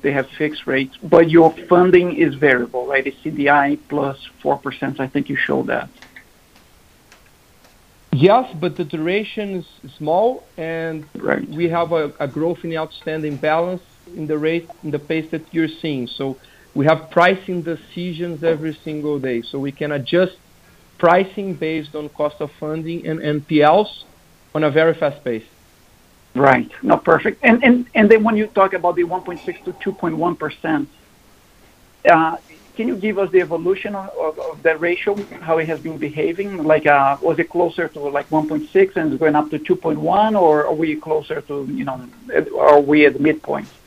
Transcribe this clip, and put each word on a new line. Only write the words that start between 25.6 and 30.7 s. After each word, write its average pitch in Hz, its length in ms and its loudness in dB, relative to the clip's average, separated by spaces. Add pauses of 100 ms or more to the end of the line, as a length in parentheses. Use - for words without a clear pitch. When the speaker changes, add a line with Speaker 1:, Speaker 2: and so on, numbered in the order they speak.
Speaker 1:
Right. 127 360 4 (120)
No, - 160 4
perfect. 170 440 2
And, 240 220 4
and, 247 300 4
and 208 160 6
then 220 120 8
when 220 140 0
you 214 120 0
talk 190 260 2
about 175 200 0
the 175 100 2
one 180 180 -4
point 175 180 -12
six - 240 -10
to 180 80 -8 (100)
two 196 100 -4
point 165 260 -6
one 170 180 -2
percent, 151 500 -4 (1200)